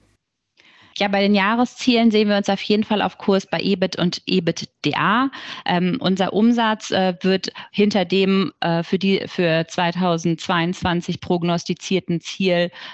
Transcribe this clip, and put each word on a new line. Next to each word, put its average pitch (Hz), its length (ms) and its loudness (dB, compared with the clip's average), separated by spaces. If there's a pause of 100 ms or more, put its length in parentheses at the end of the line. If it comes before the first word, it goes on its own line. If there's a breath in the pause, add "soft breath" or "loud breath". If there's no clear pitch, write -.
(960 soft breath)
Ja, 202 100 0
bei 196 140 0
den 202 120 4
Jahreszielen 233 800 2
sehen 214 160 4
wir 208 80 2
uns 202 140 0
auf 202 120 0
jeden 214 220 0
Fall 208 180 -2
auf 185 160 -4
Kurs 190 280 0
bei 165 160 -4
ebit 190 340 -2
und - 300 -2
ebitda. 180 1040 0 (340 loud breath)
Ähm, 180 360 0
unser 185 320 0
Umsatz, 226 580 2
äh, 185 300 0
wird 185 320 0 (180 loud breath)
hinter 208 320 2
dem, 190 560 2
äh, 170 240 0
für 185 160 -2
die, 190 260 0
für 165 440 0
zweitausendzweiundzwanzig 175 1500 -2
prognostizierten 170 1000 -2
Ziel 175 520 -2 (220 loud breath)